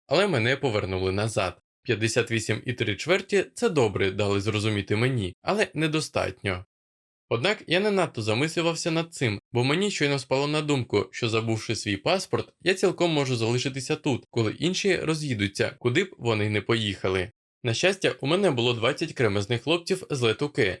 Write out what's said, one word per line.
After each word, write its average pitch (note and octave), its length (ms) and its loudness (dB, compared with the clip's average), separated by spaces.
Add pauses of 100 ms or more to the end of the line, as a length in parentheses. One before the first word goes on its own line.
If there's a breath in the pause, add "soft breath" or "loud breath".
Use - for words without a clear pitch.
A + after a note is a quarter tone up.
але F#3 220 2
мене B2+ 280 2
повернули F#2+ 560 0
назад. G2+ 480 -2 (220)
П'ятдесят A2+ 480 0
вісім A2 360 -2
і B2 60 -2
три G#2+ 240 -2
чверті — F#3+ 480 0 (100)
це A#3+ 140 0
добре, G2 420 2
дали G2+ 300 0
зрозуміти G#2 560 -2
мені, A2+ 460 -2
але G3+ 320 0
недостатньо. G#2 920 -2 (640)
Однак D3+ 380 -2
я E3+ 140 0
не G#3 100 0
надто E3+ 320 0
замислювався D#3+ 680 0
над E3 240 -2
цим, G#2+ 260 -2 (120)
бо A#2+ 120 2
мені F3+ 260 0
щойно C#3+ 280 0
спало C3+ 280 0
на D3+ 160 0
думку, B2+ 480 0
що, - 180 -4
забувши A2+ 480 -2
свій G2+ 200 -2
паспорт, F#3+ 560 0 (100)
я F#3+ 120 4
цілком F3 360 2
можу C3+ 260 2
залишитися B2+ 600 0
тут, C3 340 -2
коли A2 220 2
інші F3+ 440 0
роз'їдуться, A#2+ 840 -2
куди B2 260 2
б F#3+ 140 -12
вони G#2+ 320 0
не G#2+ 100 0
поїхали. G2 720 0 (320)
На A#2 120 0
щастя, F3+ 460 0
у C3+ 60 -4
мене F3+ 240 2
було A#2+ 240 2
двадцять C#3 380 -2
кремезних G#2 500 0
хлопців F3 480 -2
з C#3 100 -4
летуке, A2+ 600 0